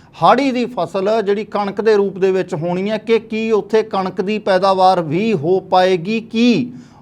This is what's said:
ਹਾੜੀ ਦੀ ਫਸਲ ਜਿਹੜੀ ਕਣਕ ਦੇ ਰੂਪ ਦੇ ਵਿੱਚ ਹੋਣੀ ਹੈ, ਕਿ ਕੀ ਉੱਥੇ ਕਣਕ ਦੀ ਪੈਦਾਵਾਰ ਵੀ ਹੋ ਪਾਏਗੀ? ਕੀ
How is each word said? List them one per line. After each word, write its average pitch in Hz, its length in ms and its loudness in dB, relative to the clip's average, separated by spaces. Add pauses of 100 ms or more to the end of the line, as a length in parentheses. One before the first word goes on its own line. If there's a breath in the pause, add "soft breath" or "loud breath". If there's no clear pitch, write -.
(240 soft breath)
ਹਾੜੀ 247 280 4
ਦੀ 240 140 -2
ਫਸਲ 196 560 -2
ਜਿਹੜੀ 202 240 -2
ਕਣਕ 202 360 -6
ਦੇ 214 140 4
ਰੂਪ 202 220 0
ਦੇ 190 140 2
ਵਿੱਚ 185 240 -2
ਹੋਣੀ 175 360 -4
ਹੈ, 220 60 -4
ਕਿ 220 220 0
ਕੀ 226 320 -4
ਉੱਥੇ 214 320 0
ਕਣਕ 190 380 -4
ਦੀ 208 180 -2
ਪੈਦਾਵਾਰ 190 640 2
ਵੀ 175 320 -2
ਹੋ 175 260 0
ਪਾਏਗੀ? 185 640 0
ਕੀ 226 520 0 (280 loud breath)